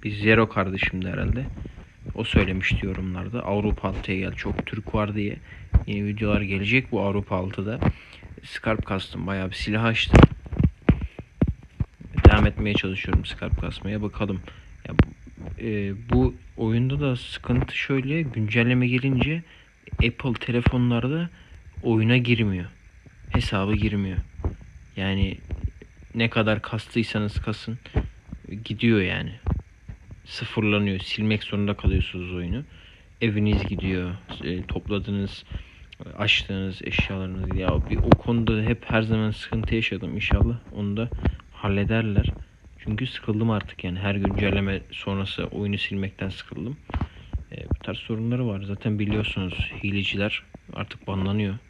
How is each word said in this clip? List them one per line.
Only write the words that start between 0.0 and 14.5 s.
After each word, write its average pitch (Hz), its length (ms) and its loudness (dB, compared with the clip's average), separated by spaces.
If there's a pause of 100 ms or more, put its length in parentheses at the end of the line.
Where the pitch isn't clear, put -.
Bir 107 60 -2
Zero 107 380 6
kardeşim 95 560 0
de 90 60 -4
herhalde. 98 340 0 (680)
O 113 100 -4
söylemişti 101 640 2
yorumlarda. 95 580 -4
"Avrupa 101 440 0
altıya 98 300 -4
gel, 92 140 -4
çok - 340 -6
Türk - 280 -8
var." 104 200 0
diye. 104 220 -2 (500)
Yeni 104 180 -2
videolar 104 360 0
gelecek 101 520 0
bu 107 80 0
Avrupa 98 360 0
altıda. 98 440 -4 (640)
Scarp - 440 -4
kastım. 92 400 -4
Bayağı 95 240 -2
bir - 40 -10
silah 107 300 -2
açtım. - 360 6 (2000)
Devam 107 180 10
etmeye 104 280 0
çalışıyorum 98 500 0
Scarp - 360 -4
kasmaya. 101 420 -4
Bakalım. 101 380 -4 (480)